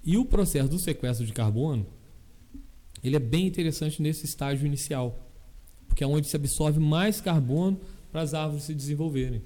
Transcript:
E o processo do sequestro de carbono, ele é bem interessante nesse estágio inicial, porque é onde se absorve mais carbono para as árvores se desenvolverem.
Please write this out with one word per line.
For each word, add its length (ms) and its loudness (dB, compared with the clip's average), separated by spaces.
E 140 2
o 80 2
processo 420 2
do 120 0
sequestro 460 -2
de 60 -6
carbono, 540 0
ele 120 0
é 40 4
bem 280 2
interessante 540 -2
nesse 240 -2
estágio 400 -2
inicial, 680 -4
porque 160 4
é 40 2
onde 200 2
se 80 -4
absorve 440 2
mais 420 4
carbono 580 2
para 100 -4
as 120 -2
árvores 300 -2
se 100 -6
desenvolverem. 720 -2